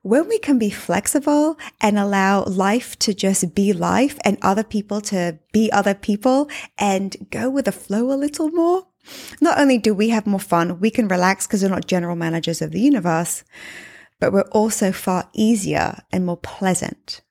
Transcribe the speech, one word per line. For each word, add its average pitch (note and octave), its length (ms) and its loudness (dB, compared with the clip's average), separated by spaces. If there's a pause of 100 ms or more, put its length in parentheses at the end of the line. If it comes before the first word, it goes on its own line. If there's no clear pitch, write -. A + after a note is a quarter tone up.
When C#4 280 2
we A4+ 100 0
can C#4+ 180 2
be A3 120 0
flexible D4 880 0 (240)
and G#3 180 2
allow G3 460 2
life G3 540 -2
to - 140 -2
just F#3+ 400 0
be G3+ 200 2
life F#3 500 0
and G3 180 0
other G3+ 220 0
people G#3 380 -6
to F3 380 -4 (120)
be G#3+ 220 2
other G3+ 200 2
people B3+ 560 0 (280)
and G3 520 -2
go A3+ 200 -4
with C4+ 160 -2
the G3 80 0
flow A#3+ 400 -2
a - 20 0
little D4 340 -2
more, F4 380 0 (540)
not D#4 180 4
only C4+ 180 6
do G#3+ 160 2
we G#3 160 2
have A3 160 0
more G3+ 140 0
fun, F3 400 0
we G#3 100 2
can A3 200 0
relax F#3 360 0
'cause G3+ 160 -2
we're G3 80 2
not F3 160 -2
general F3 300 -2
managers E3 460 -2
of D#3 100 -4
the E3 80 -4
universe, F3 640 2 (800)
but - 100 2
we're G3 200 2
also G#3+ 420 2
far - 400 -4
easier G3 640 0 (160)
and F#3 120 -2
more F3 120 -4
pleasant - 840 -6 (120)